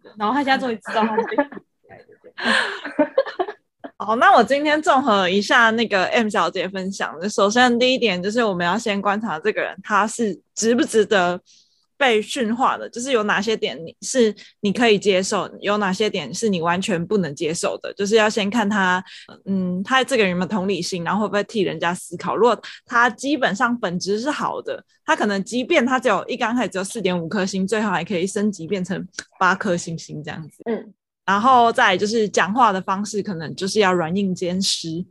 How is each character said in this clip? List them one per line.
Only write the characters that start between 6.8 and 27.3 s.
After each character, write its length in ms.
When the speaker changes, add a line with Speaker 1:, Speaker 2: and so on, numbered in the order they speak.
Speaker 2:
享 300
的， 80
首 220
先 280
第 160
一 40
点 240
就 100
是 120
我 100
们 120
要 120
先 240
观 180
察 200
这 120
个 100
人， 220
他 240
是 320
值 200
不 80
值 220
得 340
被 260
驯 320
化 240
的， 120
就 100
是 140
有 100
哪 160
些 160
点 300
你， 160
是 340
你 140
可 160
以 100
接 240
受， 260
有 160
哪 160
些 160
点 240
是 160
你 120
完 200
全 240
不 140
能 140
接 200
受 240
的， 160
就 120
是 100
要 140
先 200
看 200
他， 320
嗯， 380
他 200
这 140
个 60
人 80
有 40
没 60
有 60
同 200
理 140
心， 240
然 100
后 60
会 60
不 60
会 120
替 160
人 180
家 140
思 240
考。 180
如 100
果 140
他 240
基 280
本 180
上 240
本 180
质 220
是 100
好 320
的， 220
他 100
可 120
能 180
即 180
便 220
他 120
只 120
有 160
一 100
刚 180
开 100
始 60
只 80
有 60
四 180
点 160
五 120
颗 160